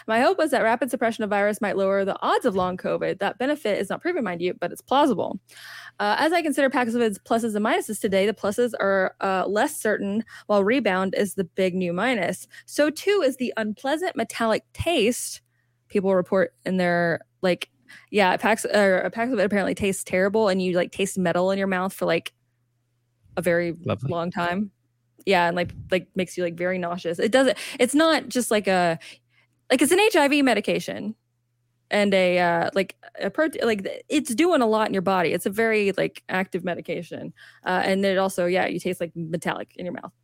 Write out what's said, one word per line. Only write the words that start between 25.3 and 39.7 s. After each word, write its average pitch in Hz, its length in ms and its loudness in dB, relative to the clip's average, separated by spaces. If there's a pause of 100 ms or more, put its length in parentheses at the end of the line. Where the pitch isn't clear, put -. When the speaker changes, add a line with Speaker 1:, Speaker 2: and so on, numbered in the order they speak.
Speaker 1:
and, 175 80 -2
like, 175 180 -4 (160)
like, 180 240 0
makes 185 220 -4
you, 180 80 -2
like, 170 100 -4
very 180 240 -2
nauseous. 175 400 -6
It 214 140 0
doesn't, 262 260 4 (220)
it's 254 140 2
not 311 340 4
just, 240 220 -2
like, 208 180 2
a, 175 300 2 (720)
like, 269 120 4
it's 285 80 4
an 370 100 6
H 427 160 4
I 285 120 6
V 285 140 4
medication 208 720 0 (760)
and 202 220 2
a, 180 260 4
uh, 170 360 2
like, 190 220 -2 (240)
a 202 100 -2
prote-, 311 340 -2
like, 214 200 0
th-, - 260 -10
it's 247 240 -2
doing 311 260 4
a 233 60 4
lot 214 220 2
in - 40 -2
your 190 100 0
body. 180 300 2
It's - 140 -4
a 208 40 0
very, 214 420 2
like, - 360 -2
active 185 360 -4
medication. 170 680 -8 (320)
Uh, 185 200 0
and 196 200 0
it 190 140 2
also, 190 260 0
yeah, 180 220 0
you - 120 -4
taste, 180 220 -4
like, 170 160 -8
metallic 165 600 -6